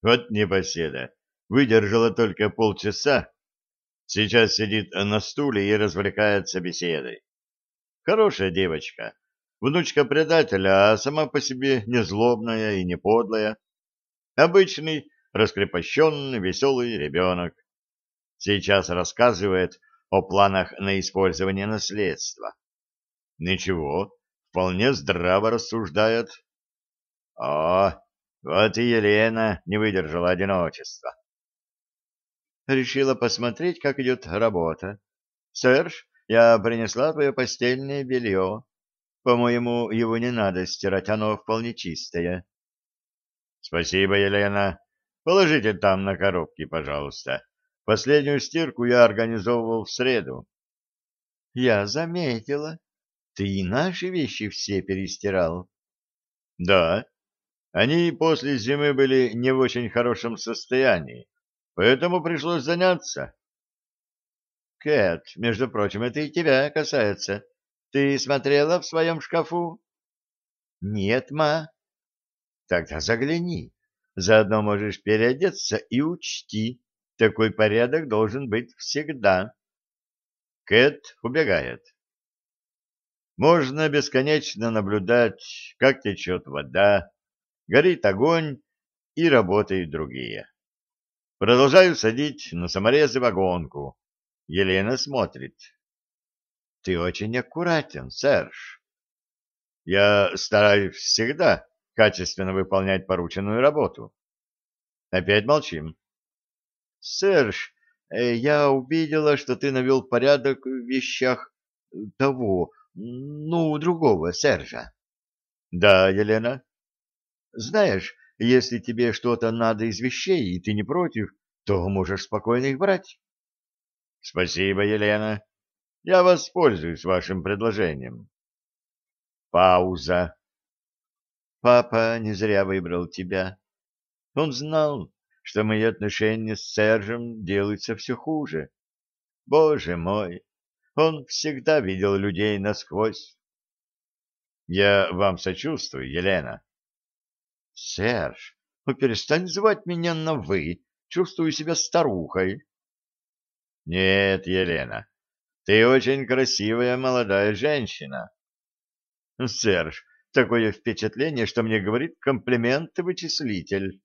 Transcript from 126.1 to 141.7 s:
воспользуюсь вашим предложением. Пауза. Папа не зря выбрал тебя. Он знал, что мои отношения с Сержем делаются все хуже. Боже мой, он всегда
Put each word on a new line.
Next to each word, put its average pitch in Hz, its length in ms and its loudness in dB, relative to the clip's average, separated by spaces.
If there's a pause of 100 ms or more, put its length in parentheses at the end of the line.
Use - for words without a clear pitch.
воспользуюсь 123 840 2
вашим 90 380 -2
предложением. 95 840 -4 (1200)
Пауза. 90 840 2 (1300)
Папа 117 580 4
не 107 140 -4
зря 101 320 2
выбрал 87 420 -2
тебя. 92 520 -6 (720)
Он 151 180 0
знал, 147 640 -2 (300)
что 107 200 -2
мои 107 200 0
отношения 110 720 -2
с - 180 -16
Сержем 110 720 -2
делаются 101 500 -2
все - 200 -8
хуже. 120 540 -6 (760)
Боже 143 520 2
мой, 90 460 -6 (520)
он 156 300 0
всегда 151 540 -2